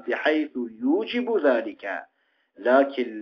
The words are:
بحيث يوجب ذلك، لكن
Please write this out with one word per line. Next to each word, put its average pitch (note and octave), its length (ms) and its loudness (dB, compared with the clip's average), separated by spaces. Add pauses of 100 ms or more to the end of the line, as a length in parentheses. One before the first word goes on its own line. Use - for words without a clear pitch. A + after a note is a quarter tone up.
بحيث D3+ 480 0 (300)
يوجب A3+ 420 0 (200)
ذلك، A#2 380 0 (720)
لكن B2 480 2 (160)